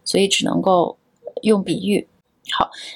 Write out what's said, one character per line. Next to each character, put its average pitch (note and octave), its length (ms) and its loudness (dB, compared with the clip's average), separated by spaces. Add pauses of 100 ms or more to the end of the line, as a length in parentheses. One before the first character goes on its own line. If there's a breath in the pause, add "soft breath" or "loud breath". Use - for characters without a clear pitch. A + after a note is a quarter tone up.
所 - 120 -2
以 G3 120 2
只 - 160 0
能 - 160 0
够 F#3 360 2 (440)
用 G#3 200 2
比 F3+ 240 -6
喻。 G3+ 220 0 (420)
好， - 200 -2 (260 loud breath)